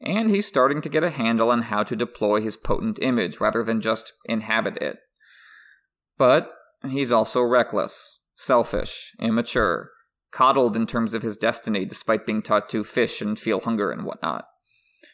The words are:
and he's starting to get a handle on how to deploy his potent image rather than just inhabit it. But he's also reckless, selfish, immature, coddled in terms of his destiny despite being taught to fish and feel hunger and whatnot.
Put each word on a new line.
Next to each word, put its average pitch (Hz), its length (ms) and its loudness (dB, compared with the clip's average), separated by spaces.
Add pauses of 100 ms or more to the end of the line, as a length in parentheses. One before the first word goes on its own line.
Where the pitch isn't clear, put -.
and 220 300 0
he's 202 160 2
starting 139 340 2
to 151 80 -6
get 151 160 2
a 175 60 0
handle 117 400 2
on 120 120 2
how 107 200 0
to 107 120 -4
deploy 107 460 0
his 107 160 -4
potent 110 440 -2
image 117 400 0
rather 107 220 2
than 113 180 -2
just 110 340 -2 (100)
inhabit 110 540 -2
it. - 180 -4 (1200)
But 135 320 4 (380)
he's 135 240 -2
also 123 300 2
reckless, - 800 0 (120)
selfish, - 840 -2
immature, 110 720 0 (420)
coddled 127 420 4
in 113 120 0
terms 113 280 -2
of 110 80 -6
his 110 140 -4
destiny 107 480 -2
despite - 420 -2
being 107 160 -2
taught 104 280 0
to 107 120 -2
fish - 380 -2
and 107 180 -4
feel 104 220 -2
hunger 104 320 -2
and 76 120 -10
whatnot. - 420 -8 (680)